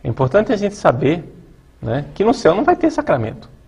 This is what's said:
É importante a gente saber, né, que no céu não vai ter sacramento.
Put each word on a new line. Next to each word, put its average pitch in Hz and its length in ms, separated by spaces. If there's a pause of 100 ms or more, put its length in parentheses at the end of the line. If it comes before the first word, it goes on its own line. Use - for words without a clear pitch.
É 123 40
importante 139 440
a 208 40
gente 196 200
saber, 156 480 (580)
né, 127 320
que 196 100
no 233 80
céu - 220
não 233 100
vai 349 120
ter 330 140
sacramento. 135 600 (180)